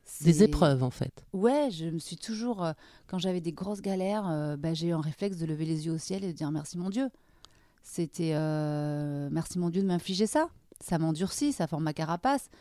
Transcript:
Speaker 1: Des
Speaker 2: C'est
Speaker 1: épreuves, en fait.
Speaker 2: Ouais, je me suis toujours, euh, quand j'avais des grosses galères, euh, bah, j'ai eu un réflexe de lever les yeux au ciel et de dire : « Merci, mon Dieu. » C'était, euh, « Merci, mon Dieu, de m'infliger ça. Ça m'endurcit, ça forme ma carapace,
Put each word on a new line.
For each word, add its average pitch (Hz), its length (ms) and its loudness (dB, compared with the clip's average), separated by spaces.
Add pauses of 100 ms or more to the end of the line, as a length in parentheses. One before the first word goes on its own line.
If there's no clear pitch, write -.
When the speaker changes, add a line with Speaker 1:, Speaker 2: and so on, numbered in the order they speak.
(220)
Speaker 1:
Des 165 120 8
Speaker 2:
C'est 180 100 10
Speaker 1:
épreuves, 147 380 6
en 127 80 2
fait. - 420 -6
Speaker 2:
Ouais, 254 380 4
je 160 160 -6
me 165 120 -2
suis 160 180 -8
toujours, 220 480 -4
euh, 160 80 0 (340)
quand 185 120 -6
j'avais 180 220 -2
des 165 120 -4
grosses 196 280 -6
galères, 196 480 -2
euh, 151 280 -2
bah, 165 180 -2
j'ai 165 140 -2
eu 170 40 2
un 160 80 2
réflexe 180 360 -4
de 165 100 -4
lever 156 180 -2
les 156 220 -2
yeux 165 60 -2
au 160 60 -2
ciel 190 260 -6
et 190 40 -4
de 165 40 -4
dire : « 147 200 -4
Merci, 156 260 -6
mon 185 120 -4
Dieu. » 254 180 0 (760)
C'était, 165 520 -4
euh, « 147 960 0
Merci, 165 260 -2
mon 175 120 2
Dieu, 185 120 0
de 196 40 2
m'infliger 185 400 0
ça. 311 220 2 (320)
Ça - 180 -2
m'endurcit, 165 540 0
ça 170 140 -2
forme 156 180 -2
ma 151 80 0
carapace, 170 560 0 (120)